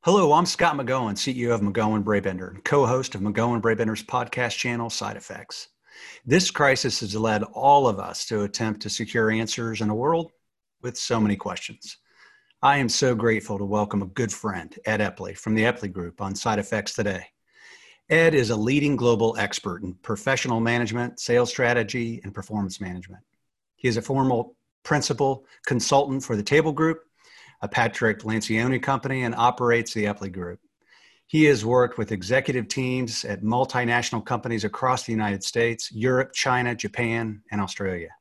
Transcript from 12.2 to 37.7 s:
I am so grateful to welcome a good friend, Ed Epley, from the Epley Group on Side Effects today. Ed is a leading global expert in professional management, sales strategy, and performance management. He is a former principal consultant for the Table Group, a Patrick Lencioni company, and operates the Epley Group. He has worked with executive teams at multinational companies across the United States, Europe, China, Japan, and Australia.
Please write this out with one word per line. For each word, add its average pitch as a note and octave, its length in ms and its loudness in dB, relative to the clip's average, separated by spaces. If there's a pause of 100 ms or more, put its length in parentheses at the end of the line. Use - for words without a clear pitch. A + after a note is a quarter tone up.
I C#3 160 4
am C3 140 0
so B2+ 240 2
grateful A2 420 0
to G2+ 80 -4
welcome G#2 380 0
a F#2+ 60 -6
good G#2+ 220 -2
friend, F2+ 540 -8
Ed G#2+ 160 0
Epley, F#2+ 380 -6
from A2 160 -2
the A2 80 4
Epley A2+ 280 0
Group F2 300 -10
on G2 140 -6
Side G#2+ 240 -2
Effects G#2 340 -4
today. G2 320 -4 (840)
Ed E3 240 6
is A#2+ 160 4
a A2+ 60 2
leading C#3 400 2
global A2+ 420 4
expert G2+ 460 -4
in F2+ 100 -8
professional B2 680 -2
management, A#2+ 580 0
sales A#2+ 300 2
strategy, A#2+ 760 0
and G2+ 100 -10
performance G2+ 440 -6
management. F#2 460 -10 (520)
He B2+ 120 -2
is A2 80 0
a A2+ 60 -2
former C3 400 2 (400)
principal C3+ 640 0 (180)
consultant C3+ 580 2
for A2+ 140 -2
the G#2 60 -2
Table D3+ 300 2
Group, D#3 320 0 (580)
a G#2+ 60 -6
Patrick A2 500 0
Lencioni A2+ 640 -2
company, C3+ 400 -2
and A#2 140 -2
operates A#2 580 2
the G#2+ 100 -2
Epley G2+ 260 -4
Group. F2+ 300 -10 (680)
He D#3 160 4
has C3 200 4
worked B2 320 2
with A2 160 -4
executive A#2+ 560 -2
teams B2+ 560 -4
at G2 180 -6
multinational A#2+ 800 0
companies A#2 420 -4
across B2+ 400 -2
the A#2+ 80 -4
United G#2 300 -2
States, A#2 480 -2
Europe, B2+ 440 0
China, B2 400 0
Japan, A2+ 640 -4 (100)
and G#2 120 -2
Australia. F#2 480 -6 (100)